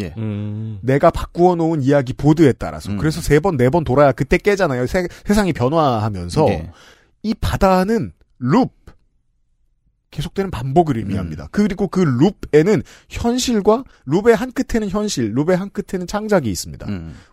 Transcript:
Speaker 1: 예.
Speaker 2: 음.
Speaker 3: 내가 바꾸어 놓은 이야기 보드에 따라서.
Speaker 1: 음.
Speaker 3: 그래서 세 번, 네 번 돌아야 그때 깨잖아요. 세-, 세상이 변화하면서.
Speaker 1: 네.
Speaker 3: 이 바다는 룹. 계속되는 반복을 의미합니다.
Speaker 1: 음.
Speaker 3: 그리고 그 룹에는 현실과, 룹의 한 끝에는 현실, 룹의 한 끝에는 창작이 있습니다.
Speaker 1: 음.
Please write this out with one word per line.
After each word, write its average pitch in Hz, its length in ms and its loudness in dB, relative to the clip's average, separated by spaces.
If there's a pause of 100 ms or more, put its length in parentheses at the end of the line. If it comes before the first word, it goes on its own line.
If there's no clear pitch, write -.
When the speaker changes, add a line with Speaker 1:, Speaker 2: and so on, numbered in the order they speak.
Speaker 1:
예. 85 180 -8
Speaker 2:
음. 107 640 -8
Speaker 3:
내가 139 280 4
바꾸어 175 460 0
놓은 160 260 0
이야기 135 300 2
보드에 151 400 4
따라서. 82 400 -10
Speaker 1:
음. 101 60 -4
Speaker 3:
그래서 156 220 -2
세 147 200 2
번, 175 160 0
네 123 140 4
번 165 120 2
돌아야 135 300 4
그때 147 260 0
깨잖아요. 165 480 0
세-, 180 220 -2 (160)
세상이 202 280 2
변화하면서. 120 920 0
Speaker 1:
네. 85 260 0 (540)
Speaker 3:
이 214 100 -2
바다는 185 760 0 (260)
룹. 165 320 2 (1400)
계속되는 175 420 -6
반복을 135 460 0
의미합니다. 85 480 -6
Speaker 1:
음. - 40 -20
Speaker 3:
그리고 202 380 0
그 180 100 -4
룹에는 156 840 2 (260)
현실과, 233 720 0 (220)
룹의 208 320 4
한 240 160 -6
끝에는 226 360 -4
현실, 180 460 -4
룹의 156 220 2
한 190 140 -6
끝에는 185 360 -8
창작이 202 420 0
있습니다. 80 380 -8
Speaker 1:
음. 85 300 -10 (160)